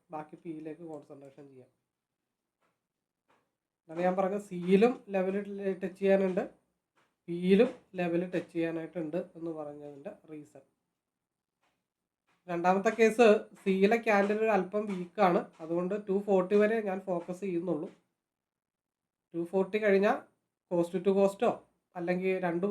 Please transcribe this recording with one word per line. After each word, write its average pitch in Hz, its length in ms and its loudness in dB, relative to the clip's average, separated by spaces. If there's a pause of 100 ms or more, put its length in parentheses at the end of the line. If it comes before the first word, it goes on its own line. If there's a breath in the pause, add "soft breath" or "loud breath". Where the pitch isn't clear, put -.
(140)
ബാക്കി 156 300 -14
പിയിലേക്ക് 156 480 -14
കോൺസെൻട്രേഷൻ 139 580 -18
ചെയ്യാം. 127 200 -20 (2000)
അതാണ് 165 240 -4
ഞാൻ 185 140 2
പറഞ്ഞത്, 196 300 -2
സിയിലും 190 440 4 (220)
ലെവൽ 190 200 -2 (460)
ടച്ച് 185 180 -8
ചെയ്യാനുണ്ട്, 190 440 2 (840)
പിയിലും 185 420 4 (300)
ലെവൽ 175 240 -2 (100)
ടച്ച് - 220 -6
ചെയ്യാനായിട്ടുണ്ട് 165 640 -4 (180)
എന്ന് 165 220 -8
പറഞ്ഞതിൻ്റെ 147 540 -14 (180)
റീസൺ. 143 320 -18 (1900)
രണ്ടാമത്തെ 185 460 2
കേസ്, 226 300 6 (340)
സിയിലെ 196 360 2 (100)
ക്യാൻഡിൽ 202 380 2
ഒരു 220 120 2
അല്പം 185 260 -4 (100)
വീക്കാണ്, 180 460 0 (240)
അതുകൊണ്ട് 175 320 -4 (120)
ടു 190 100 0 (100)
ഫോർട്ടി 190 360 2
വരെ 220 160 2 (100)
ഞാൻ 185 80 -4 (100)
ഫോക്കസ് 175 380 -6
ചെയ്യുന്നുള്ളൂ. 175 440 -4 (1400)
ടു 170 80 -4 (120)
ഫോർട്ടി 190 320 0
കഴിഞ്ഞാൽ 202 320 4 (540)
cost 175 320 0
to 196 140 2
cost-ഓ 196 320 2 (480)
അല്ലെങ്കിൽ 180 340 -2 (140)
രണ്ട് 175 260 -2